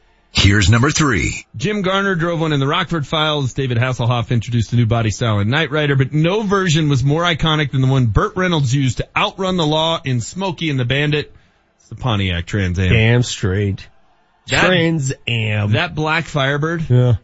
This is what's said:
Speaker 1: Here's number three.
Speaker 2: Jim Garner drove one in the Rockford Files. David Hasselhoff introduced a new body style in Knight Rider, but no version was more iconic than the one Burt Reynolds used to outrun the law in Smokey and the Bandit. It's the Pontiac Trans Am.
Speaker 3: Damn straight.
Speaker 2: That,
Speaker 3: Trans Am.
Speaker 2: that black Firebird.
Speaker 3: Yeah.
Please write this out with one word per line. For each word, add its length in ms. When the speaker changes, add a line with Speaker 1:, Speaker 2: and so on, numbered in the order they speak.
Speaker 1:
Here's 380
number 200
three. 540
Speaker 2:
Jim 280
Garner 320
drove 260
one 140
in 60
the 60
Rockford 400
Files. 460
David 240
Hasselhoff 540
introduced 420
a 40
new 100
body 240
style 300
in 100
Knight 200
Rider, 260
but 180
no 280
version 460
was 160
more 200
iconic 480
than 100
the 60
one 180
Burt 300
Reynolds 380
used 240
to 160
outrun 440
the 80
law 360
in 200
Smokey 480
and 100
the 60
Bandit. 440
It's 100
the 60
Pontiac 500
Trans 320
Am. 100
Speaker 3:
Damn 340
straight. 640
Speaker 2:
That, 180
Speaker 3:
Trans 440
Am. 460
Speaker 2:
that 220
black 320
Firebird. 640
Speaker 3:
Yeah. 340